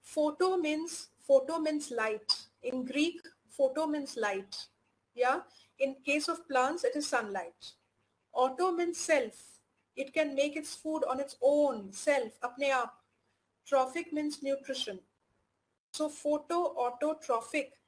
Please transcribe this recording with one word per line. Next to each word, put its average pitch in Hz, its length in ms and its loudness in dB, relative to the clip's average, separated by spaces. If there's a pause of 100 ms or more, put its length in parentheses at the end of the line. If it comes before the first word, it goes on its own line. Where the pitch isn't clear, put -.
Photo 320 560 0
means, 311 500 -2 (180)
photo 277 340 4
means 302 320 -2
light. 220 440 -2 (280)
In 254 200 -4
Greek, 302 380 -2 (280)
photo 277 380 0
means 294 300 -4
light. 196 500 -4 (480)
Yeah. 254 240 2 (400)
In 269 160 0 (100)
case 240 220 2
of 330 200 -4
plants, 269 360 2
it - 120 0
is 294 120 -2
sunlight. 202 680 -4 (600)
Auto 262 380 4
means 339 280 0
self. 262 340 2 (640)
It 269 180 -6
can 302 220 0
make 285 200 2
its 302 200 -8
food - 340 -2
on 262 100 -2
its 277 220 -8
own, 254 520 4
self, 262 480 0
apne 254 280 -2
aap. 254 200 0 (760)
Trophic 269 460 0
means 294 320 -4
nutrition. 269 560 -4 (920)
So 302 160 -2
photo 302 680 0
autotrophic 277 920 0 (180)